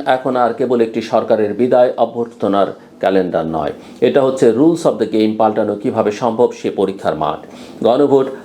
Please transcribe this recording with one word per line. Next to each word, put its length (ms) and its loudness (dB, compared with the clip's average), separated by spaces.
এখন 300 0
আর 180 2
কেবল 280 0
একটি 200 -2
সরকারের 520 0
বিদায়, 440 2
অভ্যর্থনার 720 0
ক্যালেন্ডার 460 0
নয়। 260 -4
এটা 200 4
হচ্ছে 300 2
rules 320 2
of 160 2
the 140 -2
game 240 2
পাল্টানো 380 0
কিভাবে 360 -2
সম্ভব, 400 0
সে 100 -4
পরীক্ষার 440 -2
মাঠ। 300 -4
গণভোট 440 4